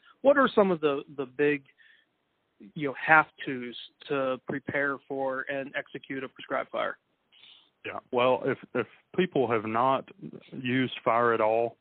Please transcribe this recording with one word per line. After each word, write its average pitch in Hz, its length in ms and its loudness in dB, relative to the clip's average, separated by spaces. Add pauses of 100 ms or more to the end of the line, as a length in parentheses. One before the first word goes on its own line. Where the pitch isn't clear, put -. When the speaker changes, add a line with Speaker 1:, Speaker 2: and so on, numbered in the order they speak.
(200)
Speaker 1:
what 277 160 6
are 269 180 6
some 196 160 6
of 160 120 -2
the, 143 200 2 (140)
the 139 80 -6
big, 139 400 0 (1080)
you 147 140 -4
know, 127 60 -6
have-tos 135 800 2 (340)
to 131 380 -2
prepare 143 520 -4 (100)
for 135 400 -6
and 139 260 -6
execute 139 480 -10
a 131 60 -8
prescribed - 400 -8
fire? - 300 -6 (880)
Speaker 2:
Yeah. 98 140 -10 (100)
Well, 123 340 2
if, 139 140 -2 (160)
if 120 120 -2 (300)
people 160 320 0
have 110 160 0
not 123 440 0 (440)
used 127 420 -2 (100)
fire 117 280 2
at 113 80 2
all, 113 400 0